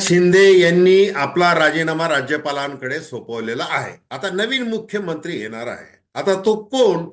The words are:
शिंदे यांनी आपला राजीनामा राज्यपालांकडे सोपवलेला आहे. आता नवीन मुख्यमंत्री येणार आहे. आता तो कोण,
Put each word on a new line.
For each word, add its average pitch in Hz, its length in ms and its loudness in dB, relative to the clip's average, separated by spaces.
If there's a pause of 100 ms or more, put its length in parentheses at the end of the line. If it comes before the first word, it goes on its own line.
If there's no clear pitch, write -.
शिंदे 185 580 6
यांनी 180 520 4
आपला 175 440 0
राजीनामा 160 540 0
राज्यपालांकडे 143 920 -4
सोपवलेला 117 680 -8
आहे. 120 280 -6 (140)
आता 180 200 -8
नवीन 226 320 -4
मुख्यमंत्री 175 800 -8
येणार 113 260 -10
आहे. - 360 -14 (120)
आता 180 200 0
तो 208 300 -2
कोण, 185 480 0